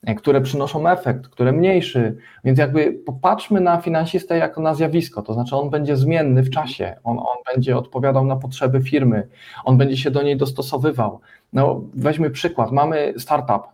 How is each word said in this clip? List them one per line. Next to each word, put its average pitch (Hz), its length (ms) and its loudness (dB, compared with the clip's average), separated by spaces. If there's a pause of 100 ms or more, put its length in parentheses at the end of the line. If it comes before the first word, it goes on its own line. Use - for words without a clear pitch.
e, 110 100 -2
które 135 260 2
przynoszą 143 480 -2
efekt, 143 400 -2
które 123 240 0
mniejszy. 165 640 0 (280)
Więc 131 140 4
jakby 147 340 2
popatrzmy 185 680 -2
na 170 200 2
finansistę 170 580 -2
jako 160 220 -2
na 156 140 0
zjawisko, 160 480 -2
to 110 120 -6
znaczy 127 220 -2
on 143 140 0
będzie 147 260 2
zmienny 139 460 2
w 131 80 0
czasie, 113 540 -4
on, 117 140 -2
on 123 180 -4 (180)
będzie 127 220 0
odpowiadał 135 500 0
na 135 100 0
potrzeby 131 460 -2
firmy, 123 460 2 (360)
on 127 140 6
będzie 135 180 4
się 135 140 -2
do 143 120 0
niej 147 140 2
dostosowywał. 131 840 -2 (320)
No, 135 280 0 (140)
weźmy 147 360 0
przykład, 135 420 -2
mamy 147 460 0
startup 127 440 -2 (100)